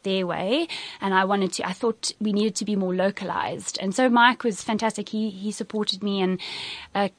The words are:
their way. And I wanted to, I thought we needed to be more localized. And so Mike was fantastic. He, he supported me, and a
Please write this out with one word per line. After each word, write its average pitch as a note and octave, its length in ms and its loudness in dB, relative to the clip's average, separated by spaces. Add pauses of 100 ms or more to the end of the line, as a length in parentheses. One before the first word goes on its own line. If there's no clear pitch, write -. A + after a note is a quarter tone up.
their F#3+ 220 0
way. F#3 440 0 (320)
And G3 140 0
I F#3+ 100 6
wanted G3 300 2
to, - 120 -4
I F3+ 60 -2
thought - 480 -2
we G#3+ 120 0
needed G#3 240 2
to A3 80 -4
be G#3 120 0
more F#3 180 0
localized. F3+ 880 -2
And F#3+ 100 -2
so B3+ 160 4
Mike A#3+ 360 6
was G#3+ 180 0
fantastic. G#3+ 460 -2
He, A3 220 -2
he G3 200 -6
supported G#3 500 -4
me, G3+ 200 0
and F#3 200 2 (540)
a G3 240 0